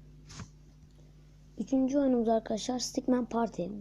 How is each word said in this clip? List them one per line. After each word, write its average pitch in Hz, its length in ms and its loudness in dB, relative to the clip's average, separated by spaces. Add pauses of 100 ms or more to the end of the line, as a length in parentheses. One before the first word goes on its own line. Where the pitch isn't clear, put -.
(1600)
üçüncü 262 420 2
oyunumuz 254 280 4
arkadaşlar 226 520 0
Stickman 247 460 0
Party. 226 400 -2 (160)